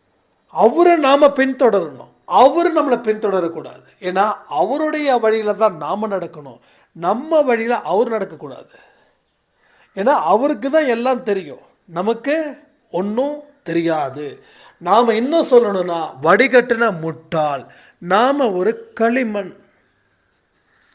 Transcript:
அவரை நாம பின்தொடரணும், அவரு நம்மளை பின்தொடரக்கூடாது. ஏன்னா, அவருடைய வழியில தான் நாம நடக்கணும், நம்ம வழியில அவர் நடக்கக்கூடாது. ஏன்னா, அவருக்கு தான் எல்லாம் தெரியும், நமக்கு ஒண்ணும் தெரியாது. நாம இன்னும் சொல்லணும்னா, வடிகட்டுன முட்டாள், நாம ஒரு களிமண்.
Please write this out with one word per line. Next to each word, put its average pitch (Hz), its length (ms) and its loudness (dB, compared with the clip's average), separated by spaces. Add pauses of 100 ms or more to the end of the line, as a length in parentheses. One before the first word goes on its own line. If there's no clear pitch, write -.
(480)
அவரை 320 480 4
நாம 285 320 4
பின்தொடரணும், 226 840 0 (140)
அவரு 302 480 4
நம்மளை 285 220 0
பின்தொடரக்கூடாது. 190 880 -4 (160)
ஏன்னா, 190 340 -2 (160)
அவருடைய 285 680 -2
வழியில 220 360 0
தான் 196 240 0
நாம 175 300 -6
நடக்கணும், 160 520 -10 (320)
நம்ம 247 500 0
வழியில 233 400 -2
அவர் 208 300 0
நடக்கக்கூடாது. 160 640 -10 (1200)
ஏன்னா, 208 180 0
அவருக்கு 226 560 0
தான் 302 180 2
எல்லாம் 247 360 -2
தெரியும், 196 380 -6 (240)
நமக்கு 233 800 -4 (280)
ஒண்ணும் 226 520 -4 (200)
தெரியாது. 151 800 -4 (340)
நாம 220 360 2
இன்னும் 269 340 0
சொல்லணும்னா, 185 600 2 (140)
வடிகட்டுன 226 760 2
முட்டாள், 156 680 -4 (320)
நாம 233 540 2
ஒரு 185 420 -4
களிமண். 226 600 -2 (1400)